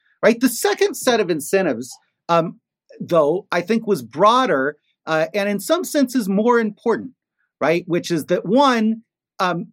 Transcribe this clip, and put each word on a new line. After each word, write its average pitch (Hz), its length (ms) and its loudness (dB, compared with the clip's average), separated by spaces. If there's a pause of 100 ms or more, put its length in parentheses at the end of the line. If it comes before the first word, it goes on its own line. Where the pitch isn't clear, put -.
(240)
right? 233 160 4
The 262 80 2
second 392 480 -2
set 233 240 0
of 175 100 -2
incentives, 151 640 -2 (320)
um, 170 300 0 (420)
though, 165 520 0
I 175 80 0
think 226 260 -2
was 170 160 0
broader, 151 720 2 (300)
uh, 160 280 0
and 202 140 -2
in 202 120 -2
some 339 240 -2
senses 262 440 -2
more 214 300 4
important, 202 540 -4 (480)
right? 170 260 0
Which 175 240 -2
is 160 160 -2
that - 180 -2
one, 226 580 2 (360)
um, 175 340 -2